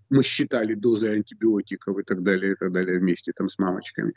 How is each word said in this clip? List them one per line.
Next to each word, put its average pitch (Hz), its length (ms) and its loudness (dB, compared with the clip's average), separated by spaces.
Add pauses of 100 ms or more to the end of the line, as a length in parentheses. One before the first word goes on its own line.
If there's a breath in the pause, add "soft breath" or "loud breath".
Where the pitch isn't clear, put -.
мы 135 160 4
считали 120 480 -2
дозы 110 360 2
антибиотиков 104 880 -2
и 98 40 -4
так 92 200 -4
далее, 98 300 2
и 90 40 0
так 95 160 -2
далее, 90 260 0
вместе 90 380 0
там 95 140 -2
с - 80 -10
мамочками. - 580 -2